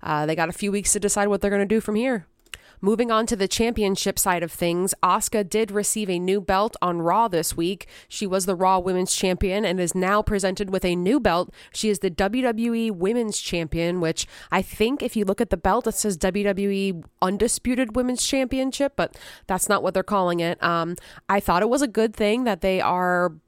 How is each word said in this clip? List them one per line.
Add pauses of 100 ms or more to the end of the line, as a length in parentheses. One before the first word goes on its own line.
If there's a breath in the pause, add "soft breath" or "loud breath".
Uh,
they
got
a
few
weeks
to
decide
what
they're
gonna
do
from
here. (520 loud breath)
Moving
on
to
the
championship
side
of
things,
Asuka
did
receive
a
new
belt
on
Raw
this
week. (200 loud breath)
She
was
the
Raw
Women's
Champion
and
is
now
presented
with
a
new
belt. (200 loud breath)
She
is
the
W
W
E
Women's
Champion,
which (240 loud breath)
I
think
if
you
look
at
the
belt,
it
says
W
W
E (260)
Undisputed
Women's
Championship,
but (320 loud breath)
that's
not
what
they're
calling
it.
Um, (340 loud breath)
I
thought
it
was
a
good
thing
that
they
are (160)